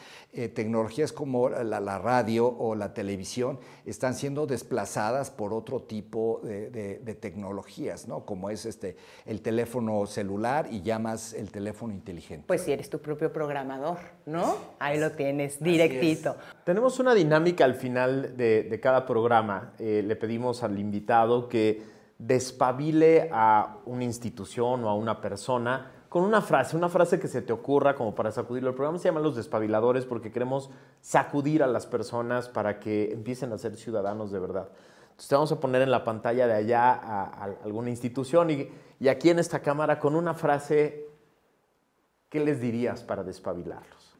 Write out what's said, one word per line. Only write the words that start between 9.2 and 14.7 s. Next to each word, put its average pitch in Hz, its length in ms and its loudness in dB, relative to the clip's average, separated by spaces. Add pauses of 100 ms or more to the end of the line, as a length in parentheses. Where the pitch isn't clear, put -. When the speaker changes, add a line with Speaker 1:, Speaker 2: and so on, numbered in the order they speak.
Speaker 1:
el 110 160 -8
teléfono 113 640 -2
celular 110 640 -2
y 104 120 -8
ya 110 180 -2
más 113 340 -6
el 104 180 -10
teléfono 104 420 -8
inteligente. 85 540 -12
Speaker 2:
Pues 180 140 0
si 165 100 -4
eres 139 180 -4
tu 156 100 -6
propio 151 320 -4
programador, 143 680 -4 (260)
¿no? 180 320 -2 (220)